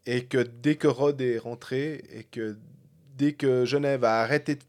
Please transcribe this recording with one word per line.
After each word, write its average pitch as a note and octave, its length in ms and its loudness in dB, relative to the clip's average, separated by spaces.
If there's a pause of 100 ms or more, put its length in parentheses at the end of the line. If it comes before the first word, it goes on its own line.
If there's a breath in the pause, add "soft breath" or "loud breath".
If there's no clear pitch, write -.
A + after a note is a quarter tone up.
et B2 200 -2
que C3 140 0
dès A#2+ 360 0
que D3+ 120 0
Rod C#3 340 2
est B2 160 0
rentré, C3 640 -8 (100)
et A2 120 -14
que G#2+ 320 -8 (580)
dès C#3+ 180 2
que C3 300 2
Genève C#3 400 0
a A2+ 180 4
arrêté C#3+ 340 0
de C3+ 140 -10